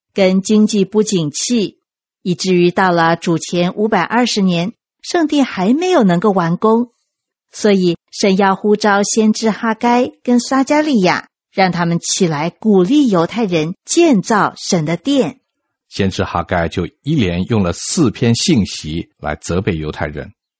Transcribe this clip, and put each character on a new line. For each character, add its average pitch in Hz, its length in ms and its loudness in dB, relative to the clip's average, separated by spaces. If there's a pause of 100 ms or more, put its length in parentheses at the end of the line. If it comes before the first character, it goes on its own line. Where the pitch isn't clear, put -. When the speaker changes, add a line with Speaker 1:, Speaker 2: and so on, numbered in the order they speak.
(140)
Speaker 1:
跟 190 260 2
经 214 260 2
济 202 180 0
不 214 180 0
景 170 280 -2
气， - 480 -4 (440)
以 180 120 -2
至 185 200 0
于 175 160 4
到 190 200 2
了 165 260 2
主 165 220 -2
前 175 380 -4
五 214 120 -2
百 196 140 0
二 240 240 0
十 214 160 -2
年， 180 300 0 (280)
圣 339 260 -2
殿 285 180 0
还 196 280 0
没 349 180 0
有 311 120 4
能 175 180 2
够 214 100 2
完 175 260 0
工。 226 340 0 (600)
所 208 220 0
以 180 240 2 (140)
神 196 260 0
要 196 200 2
呼 208 200 2
召 208 260 2
先 220 300 2
知 226 180 -2
哈 220 240 -4
该 240 360 0 (120)
跟 247 160 0
撒 262 260 0
迦 302 180 0
利 285 180 0
亚， 165 280 0 (220)
让 190 220 0
他 170 140 -2
们 170 120 0
起 - 280 -2
来 160 240 -2
鼓 196 320 2
励 269 260 2
犹 175 180 2
太 233 180 -4
人 170 300 -2 (120)
建 311 340 4
造 185 360 0
神 165 280 -2
的 165 140 -4
殿。 269 420 -2 (480)
Speaker 2:
先 95 220 -2
知 95 140 -4
哈 85 180 -4
该 85 260 -2
就 85 180 -4 (160)
一 151 120 -4
连 90 300 0
用 107 180 0
了 85 100 0
四 - 380 -2
篇 117 240 0
信 120 320 0
息 78 420 -10 (100)
来 76 180 -6
责 87 260 -4
备 90 140 -2
犹 76 140 -6
太 - 140 -8
人， 73 280 -10 (280)